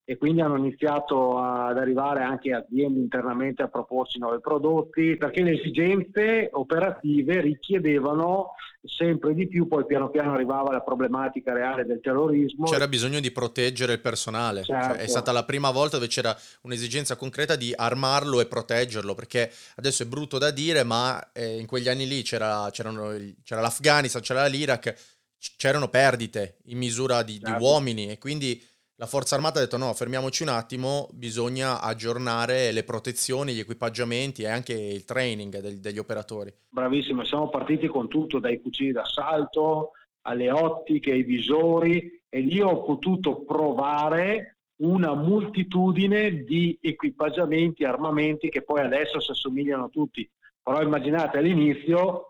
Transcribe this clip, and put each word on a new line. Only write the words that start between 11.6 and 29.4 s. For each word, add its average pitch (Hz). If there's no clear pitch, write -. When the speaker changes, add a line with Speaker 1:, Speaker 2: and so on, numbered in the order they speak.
Speaker 1:
del 117
terrorismo. 143
Speaker 2:
C'era 143
bisogno 135
di 131
proteggere 123
il 117
personale, 113
cioè, 127
Speaker 1:
Certo. 127
Speaker 2:
è 110
stata 120
la 120
prima 139
volta 143
dove 120
c'era 113
un'esigenza 123
concreta 151
di 120
armarlo 131
e 117
proteggerlo, 113
perché 117
adesso 131
è 117
brutto 139
da 147
dire, 151
ma, 120
eh, 113
in 113
quegli 123
anni 131
lì 131
c'era, 107
c'erano 107
il, 101
c'era 110
l'Afghanistan, 135
c'era 131
l'Iraq, 135
c-, -
c'erano 139
perdite 113
in 120
misura 123
di, 110
di 101
Speaker 1:
Certo. 113
Speaker 2:
uomini, 127
e 107
quindi 139
la 117
Forza 139
Armata 156